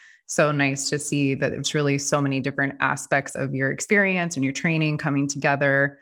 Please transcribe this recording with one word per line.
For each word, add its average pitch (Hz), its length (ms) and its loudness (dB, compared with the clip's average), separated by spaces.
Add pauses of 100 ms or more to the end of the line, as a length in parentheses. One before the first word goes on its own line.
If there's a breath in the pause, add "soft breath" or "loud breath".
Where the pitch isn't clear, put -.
(300 loud breath)
so 151 220 4
nice 139 380 0
to 151 80 -2
see 143 360 0
that 135 200 -2
it's 139 200 -6
really 143 220 2
so 143 240 0
many 139 180 0
different 139 420 -2
aspects 139 540 -2
of 139 200 -4
your 135 160 0
experience 185 640 0
and 131 80 0
your 135 80 -2
training 156 460 0
coming 143 280 0
together 139 760 2